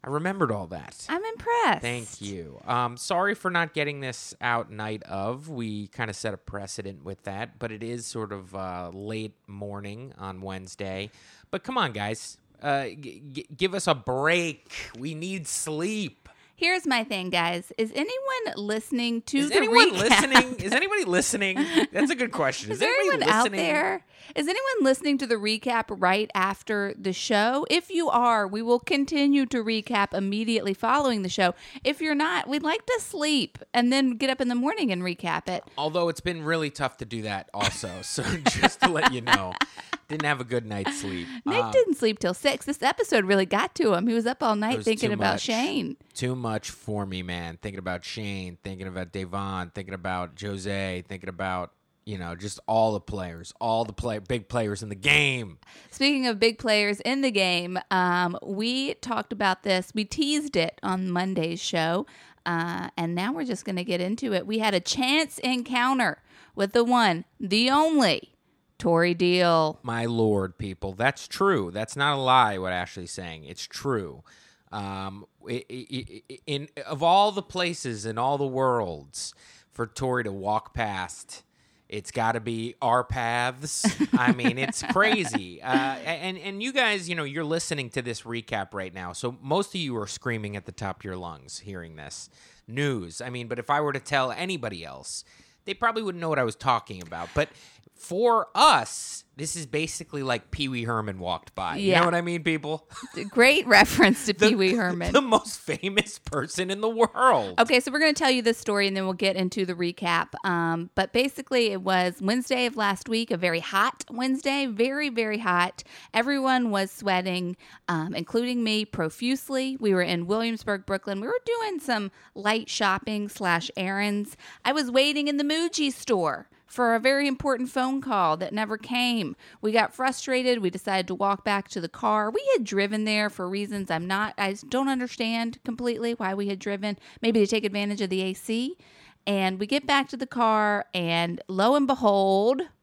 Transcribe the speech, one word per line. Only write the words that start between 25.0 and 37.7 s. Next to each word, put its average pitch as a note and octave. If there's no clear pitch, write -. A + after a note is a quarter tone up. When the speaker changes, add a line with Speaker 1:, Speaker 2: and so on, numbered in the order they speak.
Speaker 2:
to C4+
the A3+
recap A3
right F#3+
after G3
the F#3+
show? A#3
If E4+
you E4+
are, A#3
we G#3
will A#3
continue C#4+
to A#3
recap G#3+
immediately G3+
following A#3+
the F#3
show. F#3
If D4
you're D#4
not, D#4+
we'd C#4+
like D#4+
to B4
sleep D4
and A#3+
then C4+
get C4+
up C4
in B3
the B3
morning C#4
and F3+
recap E3+
it. F3+
Speaker 1:
Although E3
it's -
been E3+
really D#3
tough C#3
to A#2+
do A2
that G2+
also. G2